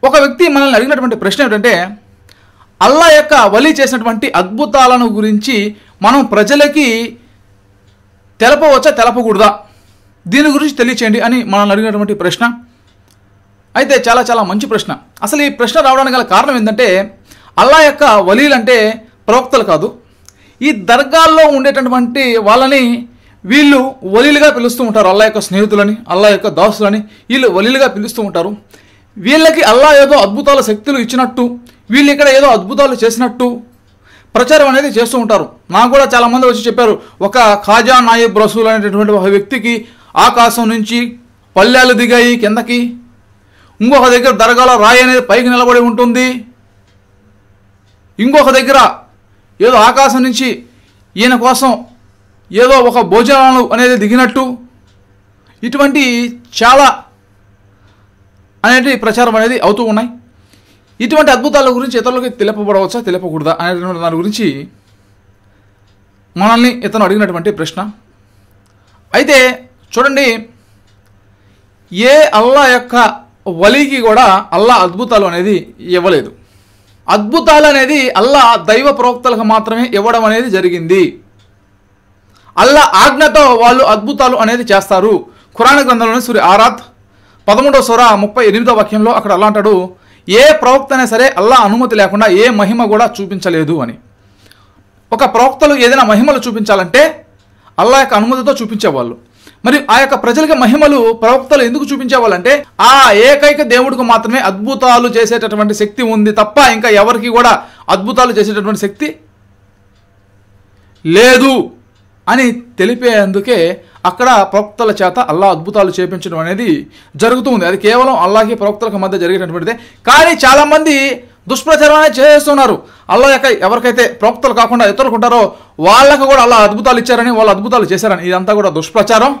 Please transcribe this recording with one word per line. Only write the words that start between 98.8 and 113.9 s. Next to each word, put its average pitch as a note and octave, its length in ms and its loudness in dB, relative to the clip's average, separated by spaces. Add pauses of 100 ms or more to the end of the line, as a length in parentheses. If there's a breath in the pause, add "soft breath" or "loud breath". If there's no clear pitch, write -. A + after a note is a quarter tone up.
మరి C#4 120 0 (160)
ఆ B3 60 4
యొక్క C#4 240 0
ప్రజలకి D4+ 400 0
మహిమలు C#4+ 360 2 (220)
ప్రవక్తలు C4 480 0
ఎందుకు C#4 220 -4
చూపించేవాళ్ళంటే, B3+ 720 -2 (160)
ఆ B3+ 300 4 (180)
ఏకైక D4 320 2 (120)
దేవుడికి B3+ 380 -2
మాత్రమే A3+ 280 -2 (100)
అద్భుతాలు A#3+ 580 0 (100)
చేసేటటువంటి G#3+ 640 -2
శక్తి G#3+ 220 -6 (120)
ఉంది G#3 160 0 (100)
తప్ప G#3+ 160 -2 (180)
ఇంకా A3+ 140 -2 (120)
ఎవరికి A#3 360 -2
కూడా A#3+ 160 4 (360 loud breath)
అద్భుతాలు G#3 480 -2
చేసేటటువంటి G#3 420 -4
శక్తి G3+ 280 -8 (2000)
లేదు A#3+ 640 2 (600)
అని B3+ 140 0 (340)
తెలిపేందుకే G3+ 1000 -2 (240 soft breath)